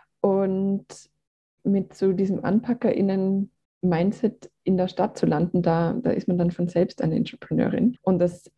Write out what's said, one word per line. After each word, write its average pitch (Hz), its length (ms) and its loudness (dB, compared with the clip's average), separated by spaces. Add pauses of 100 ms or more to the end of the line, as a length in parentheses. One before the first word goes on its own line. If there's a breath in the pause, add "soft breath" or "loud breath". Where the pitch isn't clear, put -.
(200 loud breath)
Und 196 680 0 (800)
mit 196 300 0
so 190 180 0
diesem 190 320 -2
AnpackerInnen-Mindset 196 2000 -2 (140)
in 190 100 2
der 180 140 0
Stadt 196 280 -4
zu - 80 -2
landen, 165 360 0
da, 165 320 0
da - 180 -2
ist - 160 -4
man 180 100 0
dann 175 140 0
von 175 160 -4
selbst 175 340 -2
eine 160 140 0
Entrepreneurin. - 840 0
Und 185 180 2
das, 175 380 -2